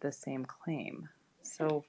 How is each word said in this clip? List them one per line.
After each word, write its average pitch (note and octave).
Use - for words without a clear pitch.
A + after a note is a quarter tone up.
the C#3+
same C3+
claim. -
So D#3